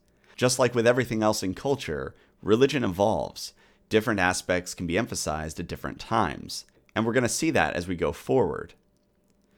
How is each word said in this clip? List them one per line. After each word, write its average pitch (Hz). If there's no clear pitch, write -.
Just 127
like 123
with 117
everything 120
else 107
in 92
culture, 85
religion 123
evolves, 95
different 107
aspects 90
can 87
be 85
emphasized 78
at 85
different -
times, 80
and 110
we're 113
gonna 123
see 160
that 87
as 90
we 92
go 80
forward. -